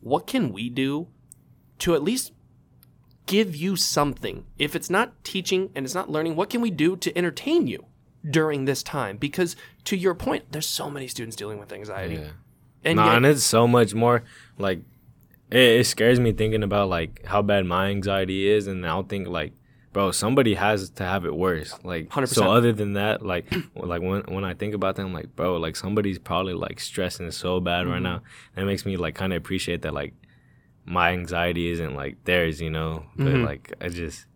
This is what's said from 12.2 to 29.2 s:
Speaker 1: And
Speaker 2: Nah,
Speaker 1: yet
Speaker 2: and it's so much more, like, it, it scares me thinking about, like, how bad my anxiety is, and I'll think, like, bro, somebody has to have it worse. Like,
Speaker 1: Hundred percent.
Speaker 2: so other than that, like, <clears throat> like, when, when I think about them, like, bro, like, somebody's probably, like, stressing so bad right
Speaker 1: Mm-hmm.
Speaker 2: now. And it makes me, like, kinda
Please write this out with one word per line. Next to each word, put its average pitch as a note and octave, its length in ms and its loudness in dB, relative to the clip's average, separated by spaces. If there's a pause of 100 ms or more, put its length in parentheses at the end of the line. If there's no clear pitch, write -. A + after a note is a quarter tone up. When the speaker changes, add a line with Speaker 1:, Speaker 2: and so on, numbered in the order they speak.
Speaker 1:
And D#3+ 140 2
Speaker 2:
Nah, G#2+ 100 6
Speaker 1:
yet A2 100 8
Speaker 2:
and B2 80 6
it's C#3+ 180 6
so A#2 240 6
much A#2+ 260 6
more, A#2 300 4 (340)
like, F#2+ 240 -2 (680)
it, A#2+ 60 4 (240)
it A#2+ 60 4
scares A#2+ 320 4
me A#2 120 4
thinking A2 320 0
about, G2+ 260 2
like, E2 360 -4
how G#2 160 2
bad G2+ 240 2
my F#2 240 2
anxiety G2 600 0
is, G#2 180 4
and F#2 180 -6
I'll E2+ 180 -2
think, F#2+ 240 -6
like, E2+ 260 -4 (400)
bro, G2 180 2
somebody A#2 440 2
has G2 360 0
to - 120 -8
have F#2 220 -2
it D2 100 -2
worse. E2+ 380 -2 (100)
Like, E2+ 280 -8
Speaker 1:
Hundred C3+ 160 -2
percent. A2 180 2
Speaker 2:
so F#2 60 4
other A#2+ 200 6
than G2+ 220 -2
that, G#2 320 -2
like, F2+ 260 -4 (120)
<clears throat> - 120 -18
like, F2 260 -4
when, F#2+ 260 -2
when G2 180 -6
I F2+ 80 -6
think G#2 200 -6
about G2 220 -2
them, F#2+ 160 -6
like, D#2+ 240 -10
bro, F2+ 220 0
like, D#2+ 180 -4
somebody's G2+ 440 -2
probably, F2+ 340 -4
like, F2 260 -8
stressing F2 520 -6
so F2+ 280 -2
bad F2 280 0
right F2 80 -2
Speaker 1:
Mm-hmm. F2+ 80 -4
Speaker 2:
now. F2 180 -4 (340)
And F#2+ 80 -4
it G2 40 0
makes G2 180 -2
me, G2 100 -4
like, E2 220 -4
kinda F#2+ 180 -2